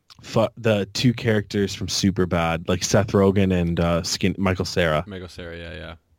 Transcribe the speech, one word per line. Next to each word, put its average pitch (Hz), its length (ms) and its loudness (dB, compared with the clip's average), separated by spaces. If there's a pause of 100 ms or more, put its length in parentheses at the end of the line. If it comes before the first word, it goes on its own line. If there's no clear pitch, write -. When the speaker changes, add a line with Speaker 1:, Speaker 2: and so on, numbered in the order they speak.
(220)
Speaker 1:
fu-, 110 340 2
the 107 380 0
two 123 200 2
characters 104 600 0
from 95 120 -6
Superbad, 87 800 0
like 92 160 -2
Seth 104 240 2
Rogen 98 440 4
and, 85 280 0
uh, 85 220 0
Skin-, 90 360 -2
Michael 92 260 0
Cera. 80 420 0
Speaker 2:
Michael 92 220 -14
Cera, 85 280 -14
yeah, 85 180 -14
yeah. 80 200 -14 (240)